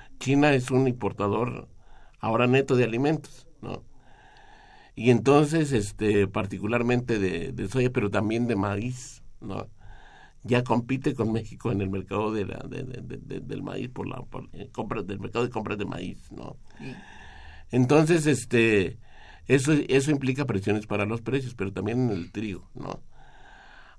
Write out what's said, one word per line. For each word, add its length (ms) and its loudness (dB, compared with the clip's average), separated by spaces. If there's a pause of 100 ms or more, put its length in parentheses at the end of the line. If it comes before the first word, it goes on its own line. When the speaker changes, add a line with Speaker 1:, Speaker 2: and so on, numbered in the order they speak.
(180)
Speaker 1:
China 340 4
es 180 2
un 160 4
importador 800 -2 (540)
ahora 260 2
neto 300 4
de 80 4
alimentos, 600 -2 (160)
¿no? 200 -10 (1120)
Y 160 4
entonces, 600 6
este, 540 2
particularmente 920 0
de, 340 -2
de 160 -6
soya, 220 0
pero 200 0
también 360 0
de 100 0
maíz, 640 -4 (180)
¿no? 300 -10 (760)
Ya 200 2
compite 500 0
con 160 0
México 400 -4
en 100 0
el 80 -2
mercado 440 -4
de 120 -2
la, 140 -8 (100)
de, 140 -8
de, 180 -10
de, 180 -12
de, 220 -10
del 220 -8
maíz, 280 -8
por 180 -8
la, 140 -10
por, 300 -12
eh, 200 -14
compras, 340 -6
del 140 -8
mercado 240 -2
de 80 -4
compras 260 -6
de 60 -4
maíz, 480 -10
¿no? 240 -14 (220)
Speaker 2:
Sí. 140 -12 (760)
Speaker 1:
Entonces, 560 6
este, 720 4 (480)
eso, 260 4
eso 380 4
implica 340 0
presiones 440 0
para 180 0
los 140 -4
precios, 340 -4
pero 180 -4
también 380 0
en 0 -
el 220 -4
trigo, 420 -8
¿no? 260 -10 (1000)